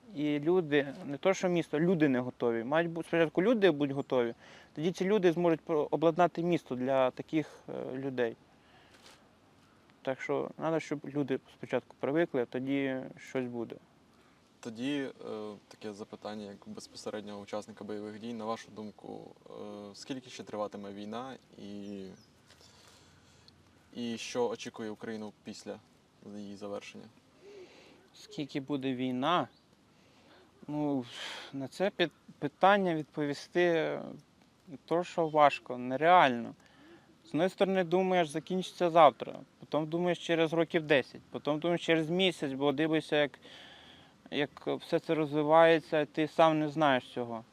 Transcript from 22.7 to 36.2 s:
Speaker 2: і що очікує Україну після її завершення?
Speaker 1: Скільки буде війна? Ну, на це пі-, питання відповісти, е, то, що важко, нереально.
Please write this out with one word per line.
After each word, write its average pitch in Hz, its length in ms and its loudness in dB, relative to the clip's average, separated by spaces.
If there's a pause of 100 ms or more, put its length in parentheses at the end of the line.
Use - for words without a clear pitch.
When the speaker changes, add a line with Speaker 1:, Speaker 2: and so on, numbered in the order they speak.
Speaker 2:
і 117 240 -6
що 123 300 -2
очікує 113 420 -8
Україну 107 420 -10 (120)
після 107 340 -12 (580)
її 101 200 -12
завершення? 104 480 -12 (1080)
Speaker 1:
Скільки - 460 -10
буде 135 340 -4
війна? 131 540 -2 (1200)
Ну, 147 360 -2 (480)
на 135 160 -8
це 196 220 -2
пі-, 165 200 -2 (280)
питання 185 560 4
відповісти, 151 680 -2
е, 156 400 2 (840)
то, 170 200 0
що 165 240 -2
важко, 147 500 4
нереально. 131 760 4 (680)